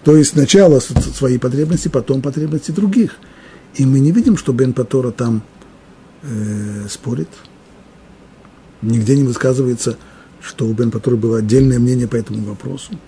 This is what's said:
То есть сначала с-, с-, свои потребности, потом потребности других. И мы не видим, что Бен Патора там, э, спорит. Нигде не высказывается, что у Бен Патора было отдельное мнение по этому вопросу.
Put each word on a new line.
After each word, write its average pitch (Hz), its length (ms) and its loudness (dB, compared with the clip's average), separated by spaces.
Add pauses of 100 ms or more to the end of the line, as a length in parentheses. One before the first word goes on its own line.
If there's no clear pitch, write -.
То 151 140 6
есть 147 140 4
сначала 156 480 6
с-, - 100 -6
с-, - 260 -2
свои 127 220 0
потребности, 151 520 -2
потом 135 340 -2
потребности 151 480 -6
других. 202 460 0 (580)
И 135 100 0
мы 135 140 4
не 143 120 4
видим, 226 240 2
что - 160 -4
Бен 127 220 2
Патора 123 380 -2
там, 113 320 -2 (800)
э, 104 680 -8
спорит. 131 400 -8 (1500)
Нигде 113 340 2
не 143 60 4
высказывается, 123 760 -2 (420)
что - 240 -8
у 113 80 -2
Бен 117 160 0
Патора 117 280 -2
было 113 200 -2
отдельное 123 400 2
мнение 123 300 0
по 113 80 -6
этому 110 300 -6
вопросу. 127 520 -12 (100)